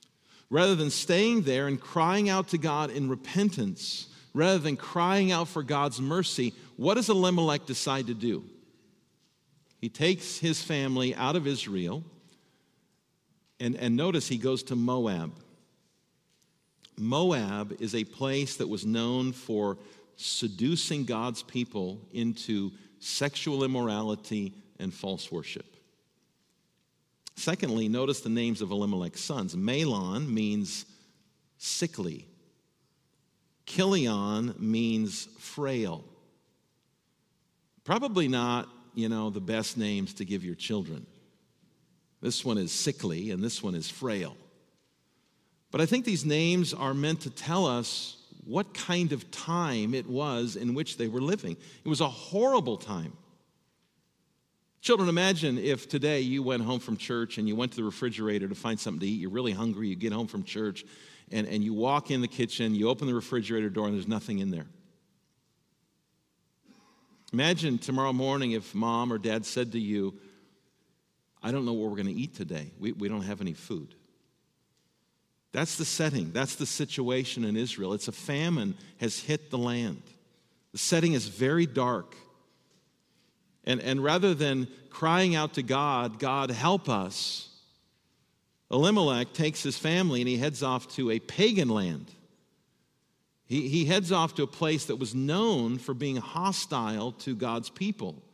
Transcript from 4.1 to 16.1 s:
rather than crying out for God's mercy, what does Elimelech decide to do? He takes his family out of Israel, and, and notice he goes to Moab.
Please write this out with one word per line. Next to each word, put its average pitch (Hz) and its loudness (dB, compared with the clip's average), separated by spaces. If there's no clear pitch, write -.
rather 180 6
than 143 0
crying 185 4
out 170 2
for 156 -4
God's 139 0
mercy, 139 0
what 160 4
does 220 2
Elimelech 175 4
decide 135 -2
to 120 -2
do? 107 -2
He 117 -4
takes - 0
his 160 0
family 131 0
out 139 0
of 151 0
Israel, 110 -2
and, 123 0
and 117 2
notice 160 2
he 131 0
goes 127 0
to 131 -4
Moab. 117 0